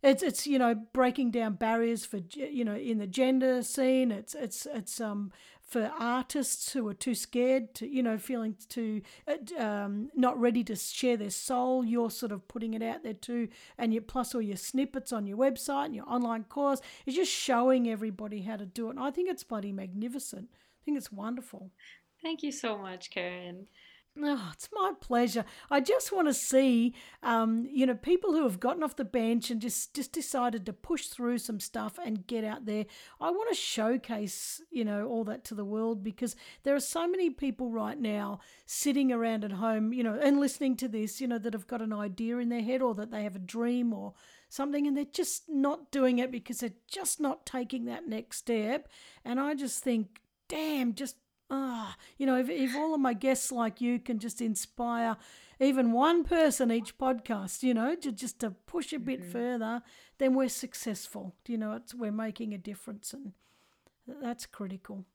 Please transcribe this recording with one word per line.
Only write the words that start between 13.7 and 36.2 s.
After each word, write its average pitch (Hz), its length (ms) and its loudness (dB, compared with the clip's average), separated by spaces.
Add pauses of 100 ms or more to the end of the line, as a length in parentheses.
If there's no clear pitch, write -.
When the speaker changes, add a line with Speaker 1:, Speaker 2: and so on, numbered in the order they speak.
Speaker 1:
And 226 160 2
you, 226 80 2
plus 240 340 -4
all 240 60 0
your 202 160 -2
snippets 262 560 -2
on 208 120 -2
your 202 120 -6
website 277 480 2
and 302 100 -6
your 208 140 -10
online 233 340 0
course, 277 380 0 (240)
it's 262 100 -2
just 349 160 2
showing 247 580 4
everybody 214 520 -6
how 214 160 -6
to 202 80 -8
do 220 220 -8
it. 254 100 -8
And - 20 -10
I 269 100 0
think 349 200 -2
it's 370 160 -4
bloody 202 260 -4
magnificent. 202 840 -6
I - 300 -20
think 294 140 0
it's 262 160 -8
wonderful. 202 580 -10 (500)
Speaker 2:
Thank 320 220 -4
you 285 80 -2
so 226 260 -2
much, 190 320 -10
Karen. 180 580 -6 (540)
Speaker 1:
Oh, 262 320 -2
it's - 180 -16
my 392 200 0 (100)
pleasure. 240 420 2 (280)
I 285 80 6
just 508 320 2
wanna 320 240 4
see, 247 580 6 (300)
um, 226 440 2
you 269 200 4
know, 254 80 2
people 359 360 2
who 311 120 4
have 190 160 2
gotten 311 240 0
off 294 120 -2
the 269 80 -4
bench 226 460 0
and 233 100 -2
just, - 360 -4
just 277 160 -6
decided 247 560 -2
to 220 60 -6
push - 340 -4
through 240 320 0
some 220 200 -6
stuff 214 380 -6
and 220 300 -4
get 226 160 -2
out 220 240 -6
there. 214 180 -2 (340)
I 330 120 0
wanna 427 240 0
showcase, 226 1120 -2
you 247 160 -2
know, 208 220 -2
all 226 160 -2
that 214 220 -6
to 226 100 -10
the 202 100 -4
world, 214 380 -2
because 220 320 -4 (260)